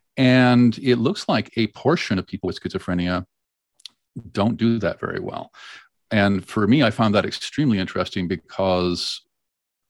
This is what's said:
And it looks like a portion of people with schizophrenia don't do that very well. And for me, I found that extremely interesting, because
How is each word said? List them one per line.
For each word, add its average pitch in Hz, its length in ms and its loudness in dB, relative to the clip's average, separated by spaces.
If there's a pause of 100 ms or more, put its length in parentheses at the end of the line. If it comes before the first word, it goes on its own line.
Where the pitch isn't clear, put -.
(160)
And 123 640 4
it 123 180 2
looks 135 320 -2
like 120 280 -2
a 117 120 0
portion 135 500 -2
of 92 80 -6
people - 200 -8
with - 140 -6
schizophrenia 90 680 -4 (1080)
don't 214 240 0
do 113 220 0
that 95 200 -4
very - 220 -6
well. - 320 -10 (580)
And 101 340 2
for 104 220 -2
me, 135 160 4
I 113 80 4
found 110 240 2
that 92 120 2
extremely 123 520 -2
interesting, 92 480 -4
because 90 920 -2 (680)